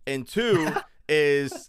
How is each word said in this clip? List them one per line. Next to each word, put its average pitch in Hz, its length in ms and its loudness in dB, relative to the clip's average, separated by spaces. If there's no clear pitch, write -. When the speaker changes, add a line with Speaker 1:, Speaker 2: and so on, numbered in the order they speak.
Speaker 1:
And 131 200 -6
two 196 460 0
Speaker 2:
<laughs> - 160 -20
Speaker 1:
is 143 640 0